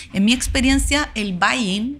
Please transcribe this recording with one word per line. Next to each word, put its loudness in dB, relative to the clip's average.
En 2
mi 6
experiencia, 0
el -4
buy-in -2